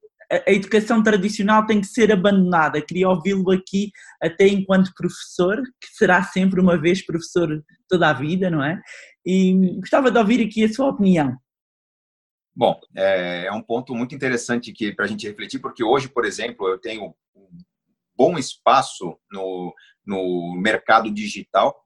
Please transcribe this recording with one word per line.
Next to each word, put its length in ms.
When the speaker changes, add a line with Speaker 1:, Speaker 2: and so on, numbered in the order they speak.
Speaker 1:
a, 200
a 20
educação 500
tradicional 640
tem 140
que 60
ser 260
abandonada. 680
Queria 280
ouvi-lo 420
aqui 400
até 240
enquanto 480
professor, 680
que 120
será 300
sempre 380
uma 200
vez 240
professor 440
toda 220
a 20
vida, 380
não 120
é? 180
E 540
gostava 320
de 80
ouvir 280
aqui 180
a 80
sua 160
opinião. 480
Speaker 2:
Bom, 240
é, 500
é 60
um 100
ponto 320
muito 200
interessante 580
que, 200
pra 140
gente 220
refletir, 320
porque 240
hoje, 240
por 160
exemplo, 440
eu 80
tenho 380
um 120
bom 200
espaço 800
no, 420
no 560
mercado 480
digital, 760